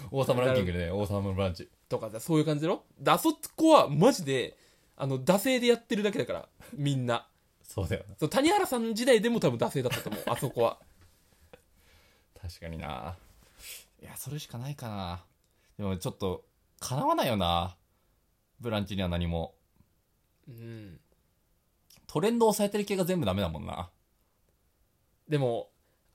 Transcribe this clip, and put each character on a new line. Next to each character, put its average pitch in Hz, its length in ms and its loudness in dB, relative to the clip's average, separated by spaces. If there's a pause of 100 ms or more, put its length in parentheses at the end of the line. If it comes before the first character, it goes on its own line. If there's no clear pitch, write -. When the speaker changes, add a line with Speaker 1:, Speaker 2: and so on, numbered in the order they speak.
(100)
Speaker 1:
王 135 140 0
様 123 160 0
ラ 127 120 2
ン - 40 2
キ 113 60 2
ン - 20 0
グ 90 80 -4
ね、 87 60 -2
Speaker 2:
な 87 80 -2
る 90 100 -4
Speaker 1:
王 104 100 0
様 101 140 -2
の 98 140 -4
ブ 95 80 0
ラ 95 80 0
ン 87 40 -6
チ。 - 140 -14 (220)
Speaker 2:
と 123 80 -4
か 113 120 -8
さ、 110 100 -12
そ 165 160 0
う - 20 6
い - 20 4
う 151 60 2
感 156 100 0
じ 147 60 -4
だ 156 60 -2
ろ？ 202 160 -2 (140)
で、 139 120 2
あ 165 80 8
そ 320 200 2 (160)
こ 320 160 4
は 294 200 8
マ 165 220 6
ジ 185 120 -4
で、 131 320 -2 (400)
あ 139 100 -4
の、 135 140 -2
惰 175 180 4
性 254 220 2
で 247 60 0
や 240 100 6
っ 233 80 -12
て - 100 -2
る 208 80 -2
だ 208 80 2
け 208 80 -6
だ 123 60 0
か - 80 -6
ら、 85 160 -8 (240)
み 143 220 -2
ん 131 100 -2
な。 120 240 -2 (340)
Speaker 1:
そ - 200 -6
う 82 60 -2
だ 82 100 -2
よ - 100 -10
な。 - 100 -20
Speaker 2:
そ 160 80 -2
う、 - 40 0
谷 269 180 2
原 392 180 2
さ 247 120 -2
ん 226 160 -2
時 226 120 -4
代 240 140 6
で 220 80 0
も 233 120 2
多 160 100 2
分 120 80 -4
惰 117 120 0
性 139 120 -2
だ 120 80 0
っ - 20 -6
た - 80 -6
と - 100 -10
思 104 80 -10
う、 - 60 -12
Speaker 1:
<laughs> - 20 -4
Speaker 2:
あ 120 100 0
そ 131 140 -4
こ 120 120 0
は。 - 180 0 (1600)
Speaker 1:
確 - 200 -14
か 85 80 -12
に 80 100 -8
な。 73 380 -10 (880)
い - 20 -20
や、 - 120 -18
そ - 140 -12
れ 147 80 -8
し - 100 -14
か 120 100 -12
な 131 120 -10
い 147 40 -8
か 131 140 -12
な。 92 360 -8 (540)
で 107 60 -6
も 95 120 -2
ち 90 120 -6
ょ - 20 -4
っ 117 60 -14
と、 92 280 -4 (360)
か - 160 -6
な 247 100 -2
わ 320 80 2
な 330 100 0
い 170 40 0
よ 117 80 0
な。 87 400 0 (800)
ブ 117 120 -6
ラ 107 100 0
ン 98 60 -4
チ 104 100 -6
に 98 60 0
は 90 60 0
何 87 180 -2
も。 82 280 -6 (920)
Speaker 2:
う - 20 -20
ん。 113 480 -16 (1080)
Speaker 1:
ト - 140 -4
レ 202 100 2
ン 233 80 0
ド 226 100 6
を 208 40 6
抑 208 160 2
え - 20 0
て 214 80 0
る 208 60 0
系 202 120 0
が 185 80 4
全 180 160 0
部 135 60 2
ダ 92 80 2
メ 101 80 2
だ 90 60 0
も 80 120 -6
ん 85 60 -10
な。 87 240 -8 (1400)
Speaker 2:
で 151 80 0
も、 123 340 0 (440)